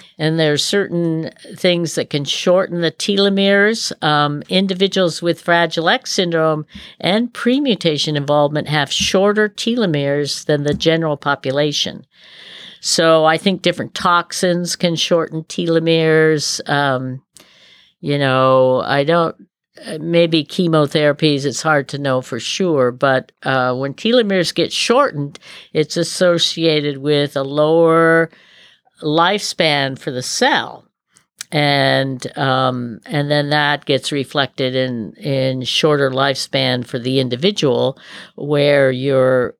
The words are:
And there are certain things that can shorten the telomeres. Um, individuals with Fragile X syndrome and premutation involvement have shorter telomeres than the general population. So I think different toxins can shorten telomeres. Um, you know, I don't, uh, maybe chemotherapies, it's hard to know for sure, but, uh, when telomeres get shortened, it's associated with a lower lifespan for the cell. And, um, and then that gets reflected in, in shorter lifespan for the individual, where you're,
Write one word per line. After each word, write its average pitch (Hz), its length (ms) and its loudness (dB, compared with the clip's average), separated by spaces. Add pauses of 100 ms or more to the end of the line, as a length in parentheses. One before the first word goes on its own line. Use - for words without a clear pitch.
(160)
And 160 220 -2
there 151 140 4
are 147 60 0
certain 170 720 -2 (240)
things 175 400 0
that 135 120 -4
can 147 160 -4
shorten 175 580 0
the 160 100 0
telomeres. 202 1080 0
Um, 147 480 0
individuals 185 720 0
with 170 200 -2
Fragile 170 480 0
X 240 240 -2
syndrome 160 540 0 (340)
and 226 340 -2
premutation 175 800 0
involvement 147 520 0
have 147 240 -2
shorter 208 560 2
telomeres 147 960 -2
than 147 180 0
the 147 100 0
general 160 440 -2
population. 143 880 -4 (760)
So 160 440 2
I 160 140 4
think 185 240 -2
different 165 320 -2
toxins 175 840 0
can 170 180 -2
shorten 160 480 0
telomeres. 160 1160 0 (100)
Um, 135 500 -2 (800)
you 147 180 -2
know, 131 720 2
I 139 160 0
don't, 165 320 0 (500)
uh, 160 160 -8
maybe 165 440 2
chemotherapies, 151 1000 0
it's 131 180 -4
hard 147 260 0
to 143 100 -8
know 135 240 -2
for 123 160 -10
sure, 139 540 0
but, 131 400 -2 (100)
uh, 127 320 0
when 139 200 -6
telomeres 202 600 0
get 160 180 0
shortened, 175 680 -2 (320)
it's 156 240 -2
associated 160 1000 0
with 143 380 0
a 139 60 -2
lower 165 880 4 (720)
lifespan 156 960 0
for 147 140 -8
the 123 100 -6
cell. - 640 -2 (640)
And, 135 720 0 (140)
um, 131 680 -2
and 147 260 -4
then 147 200 0
that 147 340 0
gets 135 280 -2
reflected 135 640 -2
in, 123 380 -4
in 131 480 -2
shorter 139 480 2
lifespan 131 760 -2
for 127 140 -8
the 131 180 -2
individual, 127 800 0 (380)
where 143 560 2
you're, 131 680 0